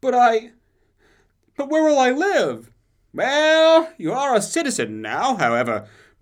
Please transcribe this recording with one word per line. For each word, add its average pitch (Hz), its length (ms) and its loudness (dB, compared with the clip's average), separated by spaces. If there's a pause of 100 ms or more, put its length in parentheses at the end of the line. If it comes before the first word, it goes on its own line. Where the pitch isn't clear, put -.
but 254 140 -2
I, 233 380 2 (1040)
but 277 120 -8
where 311 160 2
will 302 140 4
I 254 120 4
live?" 254 600 -2 (420)
"Well, 320 840 2
you 165 160 -4
are 269 220 -2
a 214 80 2
citizen 123 580 -6
now, 160 360 -4
however 117 520 -2 (340)